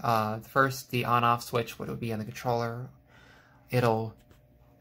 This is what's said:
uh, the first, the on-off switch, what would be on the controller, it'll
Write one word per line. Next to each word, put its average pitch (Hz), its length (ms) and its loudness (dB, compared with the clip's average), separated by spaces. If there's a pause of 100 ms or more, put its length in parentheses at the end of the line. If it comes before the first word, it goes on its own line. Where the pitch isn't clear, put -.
uh, 110 360 0
the - 100 -16
first, 135 400 0
the 120 160 -2
on-off 117 380 4
switch, - 360 -4
what - 80 -8
would 135 140 -6
be 117 100 -4
on 107 80 -4
the 107 60 -6
controller, 117 640 -4 (800)
it'll 113 440 2 (680)